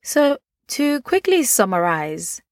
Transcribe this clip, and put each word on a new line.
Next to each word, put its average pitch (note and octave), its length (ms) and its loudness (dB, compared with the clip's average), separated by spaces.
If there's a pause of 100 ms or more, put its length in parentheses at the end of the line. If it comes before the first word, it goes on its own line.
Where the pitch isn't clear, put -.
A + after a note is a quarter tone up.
So, C#4+ 360 2 (320)
to D4 320 -2
quickly F#4 420 0
summarize E3+ 960 -2 (100)